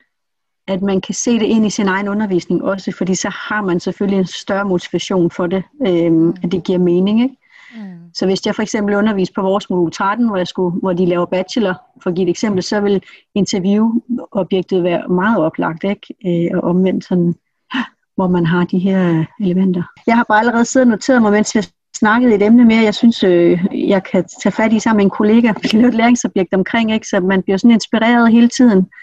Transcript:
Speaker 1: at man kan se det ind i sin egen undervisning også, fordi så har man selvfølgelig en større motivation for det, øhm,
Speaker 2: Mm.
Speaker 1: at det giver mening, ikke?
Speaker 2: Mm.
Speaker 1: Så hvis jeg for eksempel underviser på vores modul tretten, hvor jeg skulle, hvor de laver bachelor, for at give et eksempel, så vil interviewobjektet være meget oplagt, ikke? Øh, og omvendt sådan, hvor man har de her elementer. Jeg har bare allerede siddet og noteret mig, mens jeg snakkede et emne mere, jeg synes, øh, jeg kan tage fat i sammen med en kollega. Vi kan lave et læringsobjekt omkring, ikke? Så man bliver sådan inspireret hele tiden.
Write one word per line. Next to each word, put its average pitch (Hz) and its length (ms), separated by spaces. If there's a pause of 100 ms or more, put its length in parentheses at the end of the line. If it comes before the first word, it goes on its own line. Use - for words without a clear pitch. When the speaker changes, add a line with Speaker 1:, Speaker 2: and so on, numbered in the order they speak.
(680)
Speaker 1:
at 185 140
man 196 200
kan 190 140
se - 240
det 214 60
ind 214 200
i 208 40
sin 202 180
egen 196 200
undervisning 196 560
også, 190 340
fordi 180 180
så 202 140
har 208 320
man 180 180
selvfølgelig 196 400
en 185 80
større 202 380
motivation 180 680
for 180 160
det, 185 160 (240)
øhm, 170 260
Speaker 2:
Mm. 165 160 (140)
Speaker 1:
at 175 80
det 180 120
giver 185 160
mening, 185 440
ikke? 269 120 (400)
Speaker 2:
Mm. 180 380
Speaker 1:
Så - 120
hvis 190 200
jeg 208 100
for 233 60
eksempel 208 340
underviser 202 400
på 208 60
vores 190 280
modul 175 220
tretten, 214 360
hvor 208 100
jeg 175 100
skulle, 185 320
hvor 190 140
de 180 120
laver 175 200
bachelor, 185 560 (220)
for 190 60
at 175 60
give 190 80
et 175 60
eksempel, 185 340
så 208 180
vil 202 220 (320)
interviewobjektet 202 1500
være 175 240
meget 190 300
oplagt, 165 460
ikke? 175 680
Øh, 185 60
og - 120
omvendt 185 360
sådan, 175 300 (800)
hvor 190 120
man 180 180
har 175 200
de 180 140
her 180 460 (160)
elementer. 180 420 (240)
Jeg 233 100
har 240 60
bare 214 160
allerede 233 260
siddet 262 220
og - 40
noteret 247 300
mig, 214 100
mens 214 240
jeg 208 80 (340)
snakkede 233 380
et 190 60
emne 233 240
mere, 226 180
jeg 208 120
synes, - 280
øh, 175 420 (240)
jeg 196 140
kan 180 220 (180)
tage 202 100
fat 220 200
i 214 60
sammen 220 180
med 196 80
en 190 120
kollega. 220 440
Vi - 60
kan 214 120
lave 247 100
et 220 60
læringsobjekt 226 580
omkring, 220 400
ikke? 220 140
Så 208 120
man 190 240
bliver 190 140
sådan 233 140
inspireret 233 600
hele 233 180
tiden. 208 400 (140)